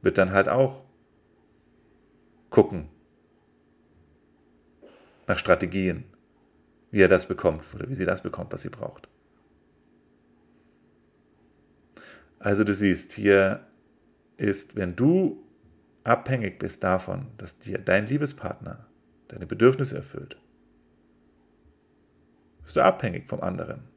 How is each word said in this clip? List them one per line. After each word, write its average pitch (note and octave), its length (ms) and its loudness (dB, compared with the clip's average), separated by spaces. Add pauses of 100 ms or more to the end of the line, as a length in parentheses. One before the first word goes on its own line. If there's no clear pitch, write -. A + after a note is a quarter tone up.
Wird - 160 2
dann F#2 140 4
halt G2 180 4
auch C3+ 320 0 (1700)
gucken F2 400 2 (2500)
nach G2 80 0
Strategien, F#2 680 -2 (840)
wie G#2 120 2
er F#2 60 8
das F#2 200 4
bekommt E2 360 -2 (120)
oder G#2+ 120 -10
wie C3 60 -8
sie F#2 120 -4
das F#2 180 -2
bekommt, - 280 -10
was - 120 -12
sie - 60 -12
braucht. - 380 -14 (3250)
Also G#2 240 2
du G2+ 100 2
siehst, F#2+ 400 0
hier G2 540 2 (680)
ist, - 380 -4
wenn F2+ 200 -4
du E3 480 2 (600)
abhängig A#2 540 -2
bist - 260 -8
davon, F#2 440 -2 (100)
dass - 220 -18
dir G2 180 -10
dein G#2 300 2
Liebespartner - 800 -6 (400)
deine F2 180 -14
Bedürfnisse C3 520 2
erfüllt, - 440 -14 (2250)
bist - 120 -10
du - 80 4
abhängig - 440 0
vom - 140 -8
anderen. - 420 -8 (140)